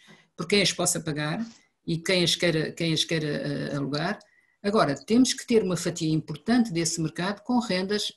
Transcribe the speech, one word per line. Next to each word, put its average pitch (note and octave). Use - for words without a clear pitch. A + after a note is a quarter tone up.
por E3+
quem G3+
as F3
possa -
pagar D#3
e E3
quem F3+
as D#3+
queira, D#3+
quem E3
as D3+
queira, D#3
eh, D3
alugar. D3+
Agora, G3
temos A#3+
que -
ter A3
uma F#3
fatia E3
importante G3
desse E3
mercado F3
com B3
rendas G3